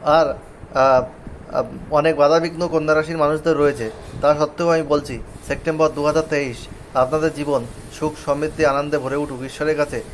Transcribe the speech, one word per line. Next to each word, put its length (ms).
আর, 240
আহ, 1300
আহ, 100
অনেক 260
বাধাবিঘ্ন 520
কন্যা 260
রাশির 240
মানুষদের 380
রয়েছে, 340
তা 140
সত্ত্বেও 340
আমি 140
বলছি, 400
September 420
দু 160
হাজার 260
তেইশ 260
আপনাদের 400
জীবন 300
সুখ, 200
সমৃদ্ধি, 400
আনন্দে 320
ভরে 180
উঠুক, 260
ঈশ্বরের 340
কাছে 260